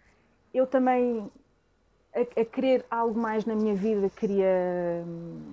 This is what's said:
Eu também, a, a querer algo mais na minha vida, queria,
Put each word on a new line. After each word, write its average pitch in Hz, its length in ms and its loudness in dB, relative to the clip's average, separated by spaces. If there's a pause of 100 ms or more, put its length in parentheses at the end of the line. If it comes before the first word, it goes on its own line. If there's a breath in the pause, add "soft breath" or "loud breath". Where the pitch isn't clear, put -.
(540)
Eu 262 140 4
também, 247 640 2 (840)
a, 240 60 0 (200)
a 220 40 2
querer 254 440 0
algo 233 300 0
mais 220 260 -2
na 220 100 -2
minha 214 200 2
vida, 196 340 0
queria, 180 920 0 (500)